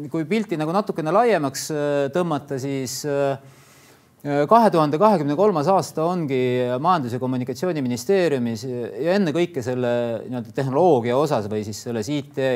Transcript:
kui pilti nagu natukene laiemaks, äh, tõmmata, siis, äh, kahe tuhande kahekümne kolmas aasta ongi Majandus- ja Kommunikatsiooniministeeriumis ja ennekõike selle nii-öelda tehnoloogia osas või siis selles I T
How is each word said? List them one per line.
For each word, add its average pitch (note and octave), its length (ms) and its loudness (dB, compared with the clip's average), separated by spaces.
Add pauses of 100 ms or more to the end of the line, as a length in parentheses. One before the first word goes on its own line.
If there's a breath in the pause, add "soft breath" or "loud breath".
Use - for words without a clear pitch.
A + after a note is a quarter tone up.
kui D#3+ 160 -4
pilti F#3 320 -2
nagu D3+ 160 -2
natukene F#3 400 -2
laiemaks, F#3+ 560 2
äh, C#3+ 400 0
tõmmata, D3 500 -2
siis, C3+ 460 -6
äh, C#3 320 0 (1120 soft breath)
kahe A3 240 6
tuhande D3+ 240 4
kahekümne E3 400 4
kolmas E3+ 320 2
aasta D#3+ 340 0
ongi C3+ 540 0 (240)
Majandus- D3+ 320 0
ja B2+ 60 -4
Kommunikatsiooniministeeriumis B2+ 1500 -2
ja B2 480 -4
ennekõike F3 500 0
selle B2 280 -2 (340)
nii-öelda A2+ 260 -8
tehnoloogia C3+ 640 2
osas C#3 320 0
või G#2+ 160 -4
siis G#2+ 220 -8
selles A#2 240 -4
I D3 140 -4
T C#3 180 -8 (140)